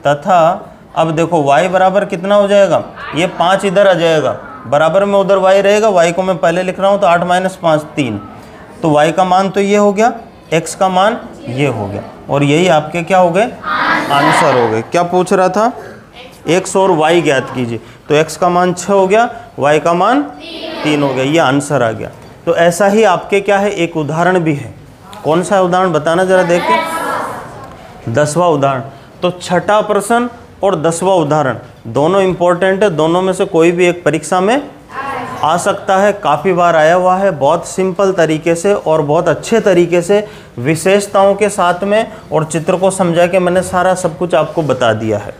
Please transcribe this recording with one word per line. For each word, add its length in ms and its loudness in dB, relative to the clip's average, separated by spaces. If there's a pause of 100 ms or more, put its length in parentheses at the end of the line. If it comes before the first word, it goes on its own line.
तथा 640 2 (300)
अब 160 0
देखो 300 0
वाई 260 2
बराबर 380 2
कितना 280 -4
हो 140 2
जाएगा, 340 4 (340)
ये 120 0
पाँच 360 0
इधर 240 2
आ 60 4
जाएगा, 420 0 (300)
बराबर 380 2
में 140 2
उधर 200 2
वाई 240 4
रहेगा, 280 2
वाई 220 2
को 100 -2
मैं 160 -2
पहले 240 0
लिख 180 -6
रहा 100 2
हूँ, 100 0
तो 60 2
आठ 180 2
माइनस 320 -2
पाँच, 260 0 (140)
तीन। 240 -4 (640)
तो 80 0
वाई 220 2
का 120 0
मान 260 0
तो 100 -2
ये 160 2
हो 160 4
गया, 200 2 (400)
एक्स 220 -2
का 140 0
मान 300 2 (300)
ये 200 -2
हो 180 -4
गया, 160 -8 (280)
और 140 0
यही 240 2
आपके 340 0
क्या 160 0
हो 120 4
गए, 120 0
आंसर 1160 0
हो 80 2
गए। 160 -2
क्या 200 0
पूछ 280 0
रहा 160 2
था, 240 0 (760)
एक्स 280 -2
और 160 4
वाई 300 2
ज्ञात 280 0
कीजिए, 300 -6 (280)
तो 60 2
एक्स 220 0
का 120 0
मान 260 2
छः 180 -4
हो 140 4
गया, 220 2 (300)
वाई 220 2
का 140 0
मान 280 2 (600)
तीन 200 0
हो 60 0
गया, 160 -2
ये 160 0
आंसर 420 0
आ 100 0
गया। 180 -10 (360)
तो 100 0
ऐसा 320 2
ही 160 4
आपके 360 0
क्या 180 0
है, 140 0
एक 240 -4
उदाहरण 440 0
भी 140 0
है। 200 -10 (500)
कौन 180 0
सा 180 0
उदाहरण 320 0
बताना 320 0
जरा 200 2
देख 180 0
के, 1500 -6
दसवाँ 360 2
उदाहरण। 340 0 (400)
तो 100 0
छठा 500 0
प्रश्न 460 -2 (340)
और 140 2
दसवाँ 400 0
उदाहरण 400 0 (320)
दोनों 340 2
important 600 0
है, 80 2
दोनों 320 0
में 100 0
से 140 -2
कोई 260 2
भी 140 2
एक 180 -2
परीक्षा 360 0
में 220 0 (800)
आ 140 0
सकता 400 -2
है, 180 2
काफ़ी 380 -2
बार 240 2
आया 180 4
हुआ 220 2
है। 160 0
बहुत 360 0
simple 440 -2
तरीके 420 0
से 200 0
और 280 0
बहुत 260 0
अच्छे 320 0
तरीके 420 2
से 240 0 (320)
विशेषताओं 760 2
के 160 0
साथ 340 -2
में 280 0 (200)
और 120 0
चित्र 320 -2
को 140 2
समझा 360 2
के 120 0
मैंने 240 0
सारा 340 0
सब 220 -6
कुछ 160 -2
आपको 300 0
बता 300 2
दिया 240 -2
है। 220 -10